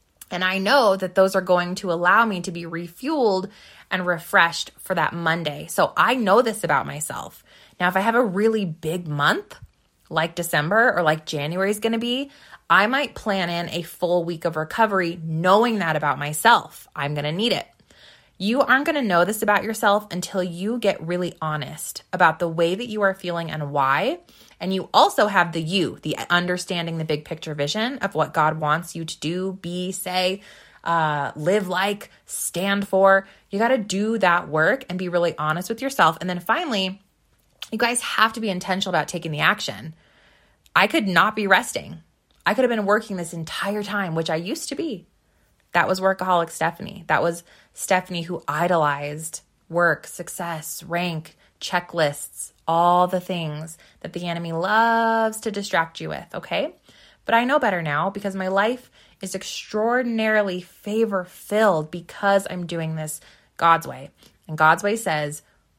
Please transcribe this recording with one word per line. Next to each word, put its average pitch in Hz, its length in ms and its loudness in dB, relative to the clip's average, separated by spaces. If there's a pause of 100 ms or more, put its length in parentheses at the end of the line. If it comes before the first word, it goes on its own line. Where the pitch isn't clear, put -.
(300)
And 180 120 -4
I 185 140 0
know 202 400 4
that 190 180 -4
those 190 220 4
are 185 60 0
going 180 340 2
to 180 160 -4
allow 180 320 4
me 196 180 -2
to 196 80 -8
be 170 140 -10
refueled 190 840 -2 (400)
and 185 160 -2
refreshed 170 720 2
for - 160 -4
that 160 180 0
Monday. 165 560 -2
So - 260 0
I 202 200 4
know 220 260 4
this 226 240 0
about 143 220 2
myself. - 580 -10 (340)
Now, 180 100 2
if 185 80 0
I 190 40 2
have 220 140 2
a 247 100 4
really 214 400 0
big 165 440 -6
month, 151 480 0 (560)
like 160 220 0
December 180 640 2
or 175 60 2
like 160 220 2
January 165 460 -2
is 208 80 -2
gonna 226 200 -2
be, 247 320 -4 (400)
I 190 160 6
might 269 300 -2
plan 190 340 -2
in 170 200 -4
a 165 120 -6
full 175 420 -2
week 165 200 -6
of 165 100 -2
recovery 175 720 0
knowing 190 560 4
that 165 160 0
about 143 240 0
myself. 156 760 2
I'm 147 200 -4
gonna 147 180 -4
need 208 200 0
it. 151 140 -4 (720)
You 220 220 0
aren't 262 260 4
gonna 302 160 0
know 175 220 4
this 214 180 -4
about 208 220 2
yourself 208 480 2
until 180 280 -4
you 185 380 -4
get 202 260 -2
really 175 380 -4
honest 151 680 -8
about 170 260 4
the 170 100 0
way 170 280 0
that 240 100 -6
you 214 160 -4
are 196 100 4
feeling 170 380 -6
and 151 220 -6
why. 147 480 0 (400)
And 185 120 -4
you 190 220 -4
also 247 320 6
have 180 260 2
the 165 80 -4
you, 165 420 -2
the 156 140 -4 (140)
understanding 175 680 -2
the 160 60 -4
big 151 200 -4
picture 160 300 -10
vision 214 440 -4
of - 160 -4
what 156 180 0
God 160 280 0
wants 156 340 -2
you 165 100 -8
to - 140 -12
do, 185 420 -6
be, 180 300 -6
say, 185 520 -2 (420)
uh, 151 500 0
live 185 320 0
like, 196 440 -2 (140)
stand 202 640 -4
for. 196 400 6 (240)
You 196 80 -4
gotta 233 200 2
do 214 400 -2
that 175 300 2
work 160 400 2
and 185 80 -6
be 180 120 -4
really 170 280 0
honest 156 320 -2
with 226 140 -6
yourself. 180 380 4
And 180 100 -4
then 180 80 -4
finally, 202 640 -2 (680)
you 220 60 -4
guys 240 220 0
have 226 340 2
to 226 60 -8
be 220 80 -2
intentional 185 460 -2
about 151 140 2
taking 160 240 -8
the 147 80 -4
action. 156 520 -2 (800)
I 185 120 6
could 214 220 0
not 185 260 4
be 208 140 -2
resting. 185 500 2 (480)
I 196 80 2
could 262 100 2
have 240 60 4
been 214 160 -2
working 202 300 0
this 170 180 -8
entire 196 480 -6
time, 196 320 -4
which 165 160 -2
I 160 60 0
used 185 340 -6
to 285 40 -8
be. 294 320 -6 (640)
That 170 140 2
was 185 140 0
workaholic 185 500 2
Stephanie. - 560 -6
That - 160 2
was 170 220 -2 (300)
Stephanie 180 480 -2
who 170 260 -8
idolized 151 960 -2 (260)
work, 170 380 2
success, 170 760 -10
rank, 170 540 -6 (240)
checklists, - 920 -4 (140)
all 175 400 6
the 180 140 -2
things 160 560 -8 (240)
that - 140 -12
the 175 120 -6
enemy 170 260 -6
loves 226 880 2
to 220 100 -4
distract 190 500 -2
you 160 80 -8
with, 147 260 -8
okay? 247 400 -4 (520)
But 226 80 2
I 233 100 4
know 277 140 4
better 196 240 0
now 156 260 0
because 196 260 -8
my 190 140 -4
life 214 420 0 (300)
is 190 140 -10
extraordinarily 220 1300 -2
favor-filled 202 1300 0
because 196 580 0
I'm 180 180 -8
doing 160 300 -4
this 156 240 -8 (380)
God's 165 280 4
way. 131 240 -12 (380)
And 156 80 -8
God's 160 260 6
way 202 140 0
says, 151 460 -4 (360)